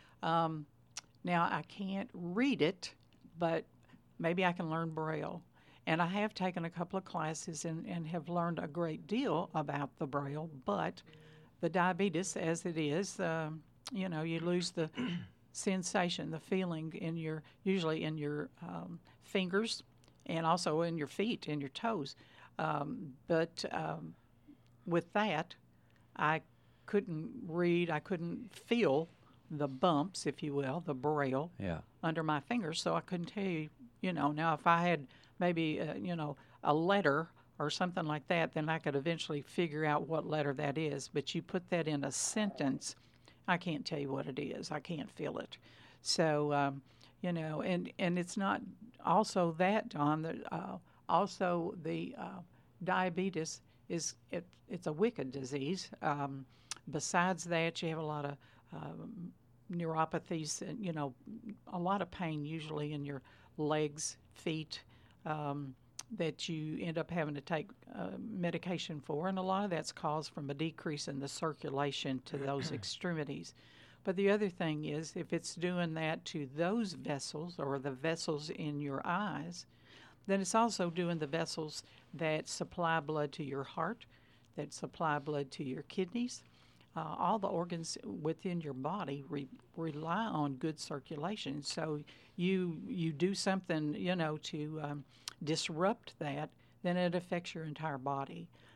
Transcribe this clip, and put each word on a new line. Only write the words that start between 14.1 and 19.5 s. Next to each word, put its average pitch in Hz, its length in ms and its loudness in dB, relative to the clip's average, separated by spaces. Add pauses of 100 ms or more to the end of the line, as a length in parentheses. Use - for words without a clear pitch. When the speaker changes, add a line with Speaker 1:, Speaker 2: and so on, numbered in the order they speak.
Speaker 1:
you 165 180 0
lose 175 320 2
the 156 240 0
<clears throat> - 560 -4
sensation, 180 800 0
the 160 80 -4
feeling 165 540 -2
in 165 240 -4
your, 156 260 -4 (200)
usually 165 400 2
in 156 140 -2
your, 147 320 -2 (140)
um, 170 360 -8 (240)
fingers 196 600 0 (440)